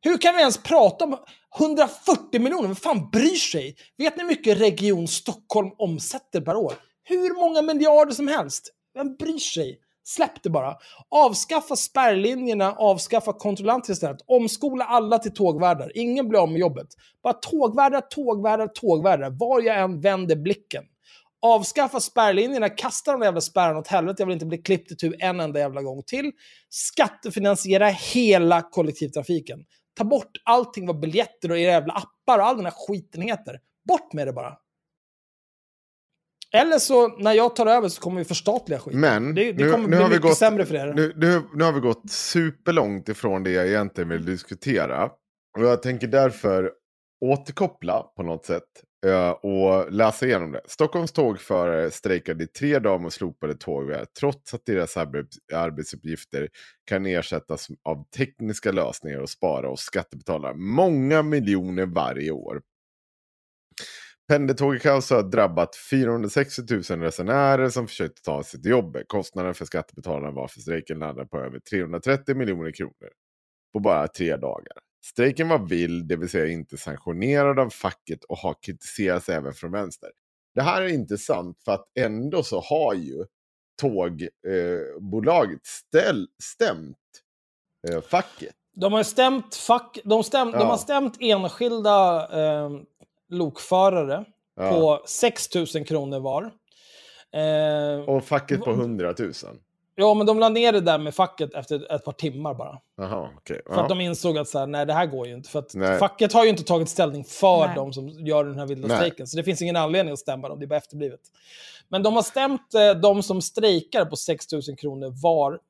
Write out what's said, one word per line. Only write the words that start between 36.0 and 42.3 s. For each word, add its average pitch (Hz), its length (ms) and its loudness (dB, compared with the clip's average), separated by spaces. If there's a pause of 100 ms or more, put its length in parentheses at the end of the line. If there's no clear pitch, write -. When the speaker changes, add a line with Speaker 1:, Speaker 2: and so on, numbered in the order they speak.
Speaker 1:
Eller 302 260 6
så, 240 280 6
när 208 260 0
jag 233 220 4
tar 233 100 2
över 220 240 4
så - 120 -10
kommer 180 160 -6
vi 170 80 -4
förstatliga 170 540 -2
skiten. - 200 -4
Speaker 2:
Men 139 360 4
Speaker 1:
Det, 220 160 2
det 143 140 2
Speaker 2:
nu, 156 60 6
Speaker 1:
kommer 226 120 2
Speaker 2:
nu 214 40 0
Speaker 1:
bli 170 100 6
Speaker 2:
har 180 60 8
vi 180 60 6
Speaker 1:
mycket 170 200 4
Speaker 2:
gått, 156 80 6
Speaker 1:
sämre 214 280 4
för 156 100 -4
er. 143 180 -4
Speaker 2:
nu, 156 220 2
nu, 170 260 4 (140)
nu 156 80 2
har 165 80 4
vi 143 80 0
gått 120 320 0
superlångt 151 1000 -2